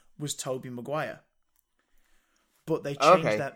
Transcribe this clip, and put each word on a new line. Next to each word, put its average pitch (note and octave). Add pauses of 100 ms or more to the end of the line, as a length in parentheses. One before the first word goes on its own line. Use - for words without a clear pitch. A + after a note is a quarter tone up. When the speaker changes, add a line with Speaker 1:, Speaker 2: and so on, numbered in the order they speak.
(180)
Speaker 1:
was D3
Tobey C3
Maguire, A#2+ (1500)
but D#3
they C#3+
changed E3
Speaker 2:
Okay. G#2+
Speaker 1:
their, C#3